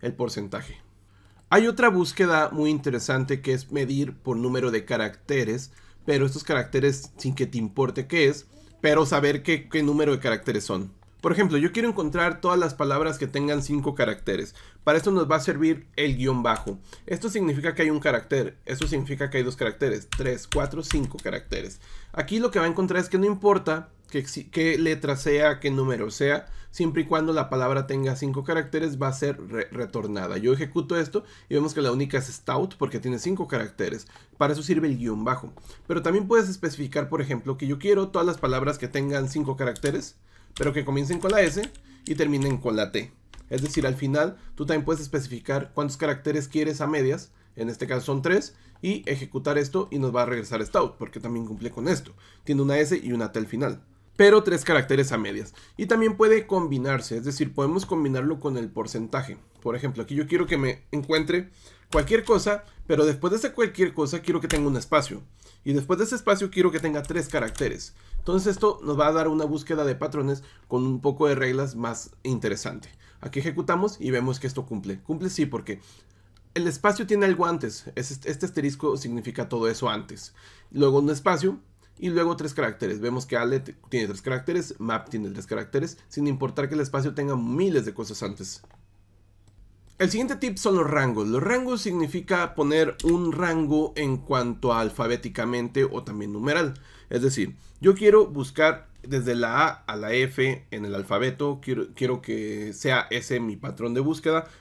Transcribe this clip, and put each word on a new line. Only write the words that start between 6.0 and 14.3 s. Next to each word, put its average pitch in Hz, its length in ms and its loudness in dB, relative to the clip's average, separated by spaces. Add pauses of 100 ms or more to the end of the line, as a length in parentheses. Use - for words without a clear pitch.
pero 139 220 4
estos 135 180 -4
caracteres 135 720 0
sin 131 180 -4
que 131 120 0
te 123 120 -6
importe 123 480 -2
qué 160 220 4
es, - 180 0 (340)
pero 151 260 6
saber 143 360 2
qué, 156 260 0
qué 156 140 0
número 147 300 4
de 127 80 0
caracteres 110 440 0
son. 95 280 -4 (280)
Por 170 120 2
ejemplo, 170 260 4
yo 160 140 2
quiero 233 160 0
encontrar 170 520 0
todas 180 180 2
las 160 160 0
palabras 147 440 0
que 139 80 -4
tengan 143 360 -2
cinco 139 320 -2
caracteres. 101 600 -2 (300)